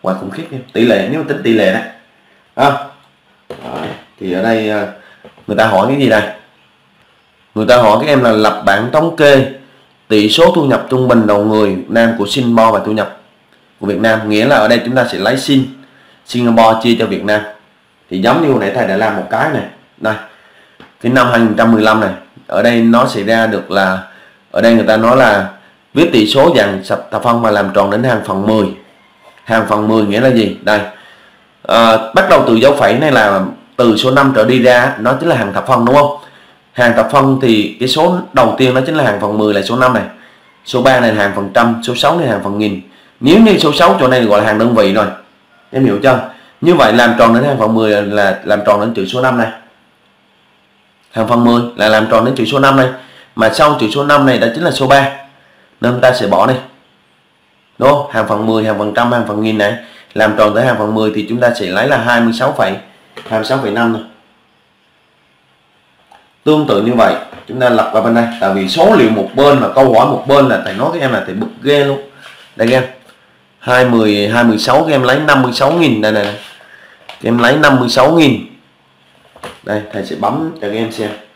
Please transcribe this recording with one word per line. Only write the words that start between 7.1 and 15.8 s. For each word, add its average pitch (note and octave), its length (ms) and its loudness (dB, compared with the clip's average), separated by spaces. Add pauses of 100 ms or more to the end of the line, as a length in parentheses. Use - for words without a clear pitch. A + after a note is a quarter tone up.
Người G#2+ 120 -2
ta B2 100 6
hỏi A2 240 4
các D3 60 -4
em C#3 160 2
là A#2 100 2
lập G#2+ 340 0
bảng G#2+ 260 0
thống D#3+ 240 0
kê C#3 300 4 (600)
tỷ G#2+ 200 2
số E3+ 260 4
thu E3+ 100 0
nhập B2+ 260 -2
trung B2+ 180 0
bình A#2 180 4
đầu G#2 180 2
người G#2+ 300 0
Việt F#2 160 -10
Nam A#2 280 2
của G2+ 80 -2
Singapore A2+ 520 0
và F#2 80 -4
thu G#2+ 60 -4
nhập G#2 240 -6 (640)
của G2 60 -8
Việt G2 120 -2
Nam. A2 300 0
Nghĩa G#2+ 180 2
là C#3 100 2
ở G#2+ 120 2
đây A#2 160 0
chúng A#2+ 100 -8
ta B2+ 100 0
sẽ G#2+ 140 -8
lấy A2 180 -2
Sing-, C3+ 280 0 (640)